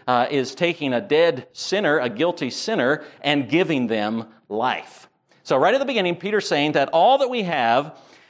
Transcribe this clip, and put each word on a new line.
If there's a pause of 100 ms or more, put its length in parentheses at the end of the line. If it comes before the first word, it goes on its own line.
uh,
is
taking
a
dead
sinner,
a
guilty
sinner, (180)
and
giving
them (200)
life. (360)
So
right
at
the
beginning,
Peter's
saying
that
all
that
we
have (320)